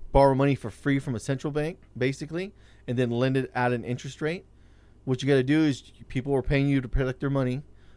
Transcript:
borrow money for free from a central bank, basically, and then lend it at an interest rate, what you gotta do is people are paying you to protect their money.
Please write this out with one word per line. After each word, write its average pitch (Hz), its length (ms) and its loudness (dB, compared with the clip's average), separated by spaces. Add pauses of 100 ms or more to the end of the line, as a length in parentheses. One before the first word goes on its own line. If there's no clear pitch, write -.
(120)
borrow 139 240 6
money 139 180 4
for 117 160 -6
free 139 300 -2
from 135 160 -4
a 104 40 -6
central 139 320 -4
bank, 151 260 -4 (200)
basically, 156 540 -4 (360)
and 123 80 -2
then 123 140 2
lend 131 260 2
it 131 180 -2
at 123 180 0
an 117 120 -4
interest 131 380 -8
rate, 160 220 -4 (600)
what 131 160 -2
you 135 80 0
gotta 139 140 6
do 151 220 4
is - 280 -2 (160)
people 135 260 -4
are 127 80 0
paying 139 260 2
you 139 120 2
to 120 80 -6
protect 131 320 -2
their 139 100 -2
money. 135 320 0 (340)